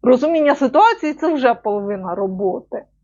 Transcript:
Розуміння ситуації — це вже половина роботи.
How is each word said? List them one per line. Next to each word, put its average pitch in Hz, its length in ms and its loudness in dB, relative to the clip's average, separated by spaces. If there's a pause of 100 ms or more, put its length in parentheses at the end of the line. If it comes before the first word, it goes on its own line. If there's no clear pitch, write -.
Розуміння 285 520 2
ситуації — 302 600 2
це 311 200 -2
вже 254 200 2
половина 202 600 -6
роботи. 190 720 -6 (200)